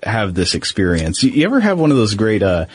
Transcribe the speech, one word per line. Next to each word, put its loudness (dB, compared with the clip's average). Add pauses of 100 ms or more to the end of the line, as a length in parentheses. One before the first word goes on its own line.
have -4
this -2
experience. -2
You, 4
you 2
ever 0
have 0
one 2
of 2
those 2
great, 0
uh, 0